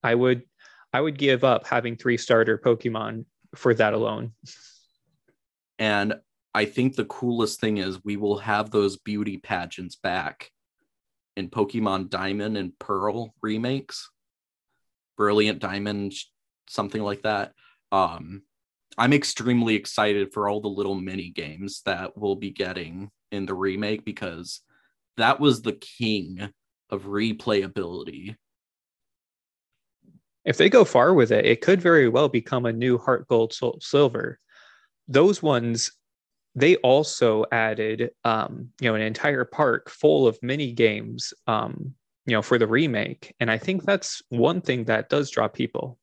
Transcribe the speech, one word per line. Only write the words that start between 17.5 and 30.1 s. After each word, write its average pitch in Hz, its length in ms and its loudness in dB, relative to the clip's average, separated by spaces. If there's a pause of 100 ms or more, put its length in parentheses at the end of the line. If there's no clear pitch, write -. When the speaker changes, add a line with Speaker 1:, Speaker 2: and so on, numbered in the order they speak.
Speaker 2:
Um, 87 500 -2 (540)
I'm 123 160 4
extremely 120 640 2
excited 101 560 0
for 104 160 -2
all 104 120 -2
the 104 80 -4
little 98 280 -2
mini 92 340 -8
games 85 560 -12
that 92 320 -6
we'll 101 160 -2
be 98 160 -8
getting 92 600 -8 (200)
in 98 160 -6
the 95 80 -6
remake 101 500 -4
because 90 560 -12 (560)
that 117 220 4
was 139 240 2
the 110 120 -4
king 98 760 -6 (400)
of 98 140 -8
replayability. 101 1300 -4 (2000)